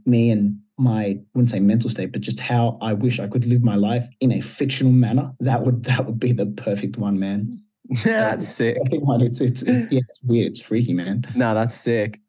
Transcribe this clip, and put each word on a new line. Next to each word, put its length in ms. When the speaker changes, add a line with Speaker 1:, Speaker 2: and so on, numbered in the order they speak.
Speaker 1:
me 240
and 280
my, 280
I 140
wouldn't 160
say 100
mental 280
state, 220
but 80
just 220
how 400
I 100
wish 300
I 80
could 160
live 180
my 140
life 280
in 140
a 80
fictional 500
manner, 480
that 240
would, 220
that 200
would 140
be 140
the 140
perfect 500
one, 200
man. 440
Speaker 2:
<laughs> 140
That's 420
Speaker 1:
So, 200
Speaker 2:
sick. 180
Speaker 1:
perfect 200
one. 180
It's, 180
it's, 220
it, 280
yeah, 200
it's 140
weird. 260
It's 100
freaky, 340
man. 300
Speaker 2:
No, 200
that's 240
sick. 520